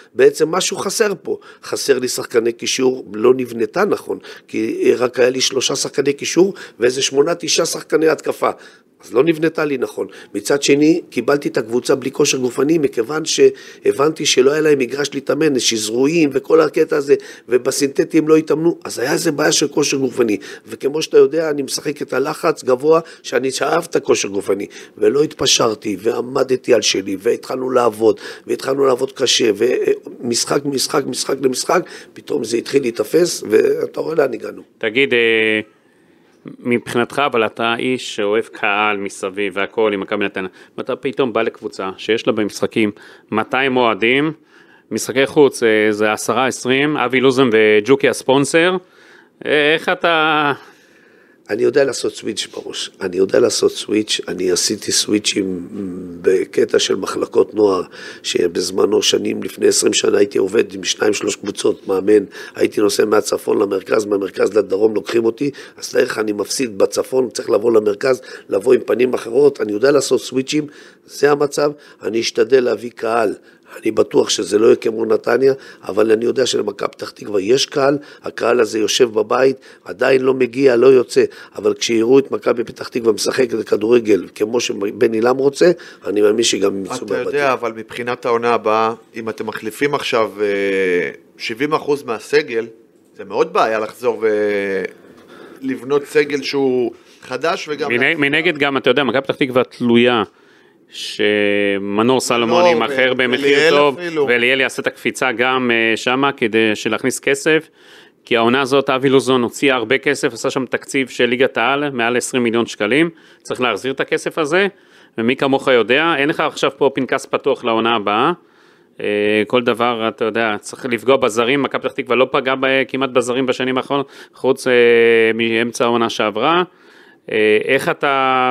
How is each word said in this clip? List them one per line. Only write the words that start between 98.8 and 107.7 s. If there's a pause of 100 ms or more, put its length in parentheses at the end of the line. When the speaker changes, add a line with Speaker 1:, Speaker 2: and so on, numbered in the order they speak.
Speaker 2:
יודע,
מכבי
פתח
תקווה
תלויה (720)
שמנור
סלומון
Speaker 3:
לא,
Speaker 2:
יימכר
Speaker 3:
ו-,
Speaker 2:
במחיר
Speaker 3:
וליאל
Speaker 2:
טוב,
Speaker 3:
אפילו.
Speaker 2:
וליאל
יעשה
את
הקפיצה
גם,
אה,
שמה
כדי
שלהכניס
כסף, (560)